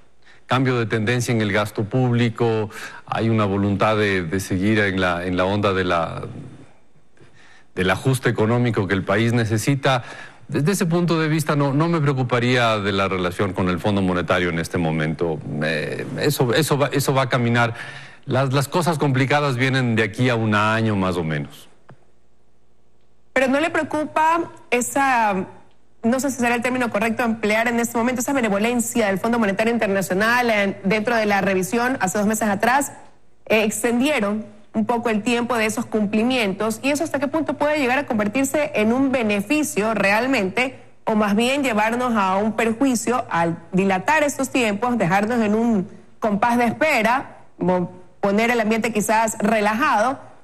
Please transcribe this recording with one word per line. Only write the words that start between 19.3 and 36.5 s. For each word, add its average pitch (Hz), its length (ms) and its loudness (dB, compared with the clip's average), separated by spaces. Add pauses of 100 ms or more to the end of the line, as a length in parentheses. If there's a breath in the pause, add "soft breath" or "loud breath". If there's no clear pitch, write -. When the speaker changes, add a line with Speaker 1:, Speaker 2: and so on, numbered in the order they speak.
Speaker 1:
vienen 127 400 2
de 110 60 4
aquí 123 280 0
a 120 40 2
un 110 200 0
año 107 420 2
más 92 200 0
o 87 80 -2
menos. 76 440 -6 (1600)
Speaker 2:
¿Pero 262 160 2
no 269 120 2
le 330 100 0
preocupa 320 800 0 (200)
esa, 240 760 0 (560)
no 240 180 2
sé 277 100 -2
si - 80 -6
será 240 180 0
el 233 60 -2
término 247 280 -2
correcto 220 320 0
emplear 220 460 0
en 233 100 0
este 233 180 -2
momento, 240 240 0
esa 285 120 -2
benevolencia 226 760 0
del 196 120 0
Fondo 233 200 0
Monetario 220 340 0
Internacional 220 800 0
en, 202 340 0
dentro 214 300 0
de 220 120 0
la 202 140 2
revisión 196 600 0
hace 190 180 -2
dos 208 80 0
meses 220 220 0
atrás? 226 440 2 (540)
Eh, 214 180 2
extendieron 233 800 0 (280)
un 220 140 0
poco 233 240 0
el 208 120 0
tiempo 240 340 0
de 220 100 0
esos 220 180 -2
cumplimientos, 214 1000 0